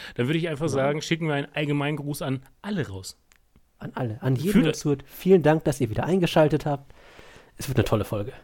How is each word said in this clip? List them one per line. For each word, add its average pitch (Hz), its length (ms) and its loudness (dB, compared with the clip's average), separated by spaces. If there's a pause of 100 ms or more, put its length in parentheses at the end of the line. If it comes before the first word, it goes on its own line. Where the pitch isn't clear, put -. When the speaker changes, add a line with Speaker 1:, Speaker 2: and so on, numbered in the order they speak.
(140)
Speaker 1:
Dann 123 140 0
würde 165 100 0
ich 170 100 -4
einfach 156 180 -4
Speaker 2:
Nein. 139 80 -2
Speaker 1:
sagen, 143 280 0
schicken 165 240 -2
wir 147 80 0
einen 143 200 -4
Allgemeingruß 147 680 -2
an 135 180 -4 (220)
alle 196 240 -4
raus. 95 320 -14 (600)
Speaker 2:
An - 160 -12
alle, 117 280 -6
an 131 140 0
jeden, 170 160 -2
Speaker 1:
Fühlt 180 140 6
Speaker 2:
der 120 80 0
zuhört. 143 340 -2
Vielen 180 340 4
Dank, 156 220 4
dass - 160 0
ihr 117 100 0
wieder - 140 -2
eingeschaltet 156 600 2
habt. 143 280 -6 (640)
Es - 120 -12
wird 123 80 0
eine 113 80 4
tolle 104 200 0
Folge. 104 280 -6 (120)